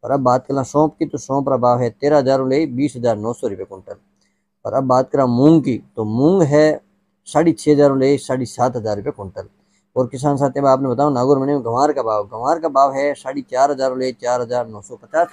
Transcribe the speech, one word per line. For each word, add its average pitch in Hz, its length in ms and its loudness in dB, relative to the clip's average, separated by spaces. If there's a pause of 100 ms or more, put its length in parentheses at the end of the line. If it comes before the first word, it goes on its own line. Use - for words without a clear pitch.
और 117 80 -6
अब 143 100 0
बात 127 260 2
करें 139 180 -2
सौंफ 151 340 0
की, 160 60 -2
तो 143 120 -10
सौंफ 135 300 -4
का 135 120 0
भाव 123 200 2
है 123 120 -2
तेरह 147 260 2
हज़ार 135 300 2
ले 143 200 2
बीस 131 280 -4
हज़ार 117 220 -2
नौ 110 160 -4
सौ - 140 -6
रुपये 95 180 -6
कुंटल। 95 300 -18 (720)
और 110 80 -6
अब 135 120 0
बात 127 260 2
करें 139 140 0
मूंग 139 360 4
की, 120 160 -2 (180)
तो 110 100 -4
मूंग 143 380 2
है 151 380 2 (460)
साढ़े 160 260 2
छः - 180 -2
हज़ार 143 260 4
ले 135 220 2
साढ़े 131 280 -4
सात 123 280 -2
हज़ार 107 220 -4
रुपये 113 160 -6
कुंटल। 95 340 -14 (480)
और 123 120 0
किसान 139 300 -2
साथी 135 220 -2
अब 139 80 -2
आपने 135 220 2
बताओ 135 200 0
नागौर 135 300 2
मंडी 139 140 -2
में 139 80 -2
गंवार 123 320 0
का 135 100 -4
भाव, 107 220 -2
गंवार 120 340 -4
का 160 100 -4
भाव 135 240 2
है 143 220 -2
साढ़े 135 280 -10
चार 135 280 0
हज़ार 131 260 -2
ले 127 160 -2
चार 123 280 -4
हज़ार 120 260 -4
नौ 104 140 -16
सौ 120 140 -18
पचास 156 380 -2